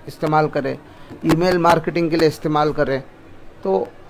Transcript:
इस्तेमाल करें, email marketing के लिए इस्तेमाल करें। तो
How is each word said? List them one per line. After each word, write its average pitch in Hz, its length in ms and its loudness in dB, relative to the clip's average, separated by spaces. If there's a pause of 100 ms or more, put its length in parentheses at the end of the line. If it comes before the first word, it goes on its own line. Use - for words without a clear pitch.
इस्तेमाल 156 400 0
करें, 135 300 -4 (480)
email 170 320 4
marketing 165 520 2
के 151 80 0
लिए 160 100 4
इस्तेमाल 151 460 0
करें। 135 300 -2 (600)
तो 190 240 0 (220)